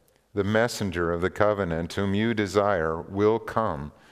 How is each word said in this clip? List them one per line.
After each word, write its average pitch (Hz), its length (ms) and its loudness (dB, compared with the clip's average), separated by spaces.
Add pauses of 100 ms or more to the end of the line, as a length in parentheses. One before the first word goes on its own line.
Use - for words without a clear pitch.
(340)
The 101 100 0
messenger 101 640 0
of 85 120 -2
the 92 80 0
covenant 92 640 0
whom 98 200 0
you 110 200 0
desire 95 680 0
will 104 380 2
come, 82 540 -4 (200)